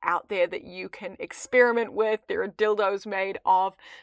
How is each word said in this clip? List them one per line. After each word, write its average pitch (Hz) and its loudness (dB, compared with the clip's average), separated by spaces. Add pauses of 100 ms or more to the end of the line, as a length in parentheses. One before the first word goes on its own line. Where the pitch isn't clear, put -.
out - 0
there 180 2
that - -10
you 185 -12
can 190 -14
experiment 240 2
with. 214 0
There 185 -2
are 196 -4
dildos 202 0
made 196 -4
of 190 4 (280)